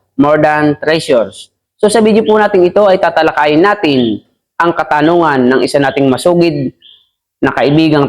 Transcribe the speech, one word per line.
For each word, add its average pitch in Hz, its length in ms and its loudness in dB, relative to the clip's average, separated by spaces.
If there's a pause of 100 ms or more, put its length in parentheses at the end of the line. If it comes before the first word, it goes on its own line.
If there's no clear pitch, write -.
(140)
More 147 240 2
Than 151 400 0
Treasures. 139 720 -2 (240)
So, 214 160 -2
sa 220 160 0
video 220 160 2
po 214 160 0
natin 208 240 2
ito 180 240 2
ay 190 160 2
tatalakayin 160 640 0
natin 135 560 -2 (400)
ang 170 160 -2
katanungan 151 640 0
ng 123 240 2
isa 143 160 -2
nating 139 240 0
masugid 147 640 0 (720)
na 135 140 -2
kaibigang 147 540 2